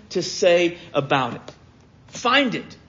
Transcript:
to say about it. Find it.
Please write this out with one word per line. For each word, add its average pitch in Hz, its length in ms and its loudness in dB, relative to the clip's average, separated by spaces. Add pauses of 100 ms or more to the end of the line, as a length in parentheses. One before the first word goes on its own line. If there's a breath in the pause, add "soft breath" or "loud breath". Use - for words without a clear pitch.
to 180 140 -2
say 175 560 2 (160 loud breath)
about 135 400 0
it. - 200 -16 (540)
Find 254 460 0
it. - 220 -12 (120)